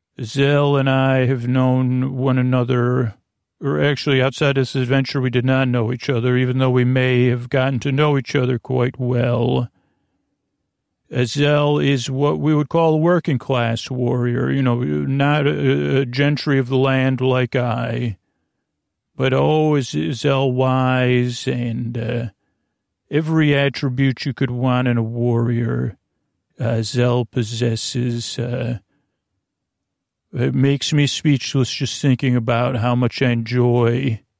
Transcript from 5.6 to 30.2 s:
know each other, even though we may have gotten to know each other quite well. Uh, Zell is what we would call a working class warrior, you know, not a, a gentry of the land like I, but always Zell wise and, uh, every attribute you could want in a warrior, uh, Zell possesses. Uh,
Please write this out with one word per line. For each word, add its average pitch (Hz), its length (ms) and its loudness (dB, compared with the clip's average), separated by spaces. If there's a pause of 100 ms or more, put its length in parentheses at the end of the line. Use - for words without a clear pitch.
know 120 260 0
each 127 160 -6
other, 123 260 0
even 127 220 0
though 131 140 2
we 123 120 2
may 127 440 2
have 123 220 -2
gotten 131 320 0
to 143 100 -2
know 147 260 2
each - 180 -4
other 127 220 0
quite 127 420 -4
well. 123 720 0 (1500)
Uh, 123 100 2
Zell 147 520 2
is 139 320 0
what 147 300 0
we 151 160 2
would 147 140 0
call 165 260 2
a - 20 0
working 165 400 2
class 120 540 -2
warrior, 123 580 -2
you 135 140 0
know, 123 180 0
not 143 640 0
a, 143 540 0
a 139 80 0
gentry 143 500 0
of 127 120 0
the 135 80 0
land 131 440 2
like 127 340 0
I, 120 640 -2 (1000)
but 131 160 0
always 147 580 2
Zell 139 640 0
wise 127 960 2
and, 120 500 -4
uh, 117 280 -4 (840)
every 156 420 2
attribute 135 720 0
you 135 80 -4
could 127 160 -2
want 123 380 0
in 120 100 2
a 113 60 0
warrior, 117 920 -2 (640)
uh, 113 220 0
Zell 123 440 0
possesses. 117 1120 -4
Uh, 123 400 -4 (1500)